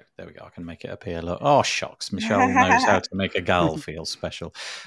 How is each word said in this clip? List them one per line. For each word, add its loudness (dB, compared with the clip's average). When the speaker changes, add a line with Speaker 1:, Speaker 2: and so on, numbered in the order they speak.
Speaker 1:
There -14
we -18
go. -18
I -20
can -14
make -12
it -12
appear. -6
Look. -4
Oh, 6
shocks. -4
Michelle 2
knows 4
how 6
Speaker 2:
<laughs> 2
Speaker 1:
to -12
make -2
a 0
gal 2
feel -10
special. -8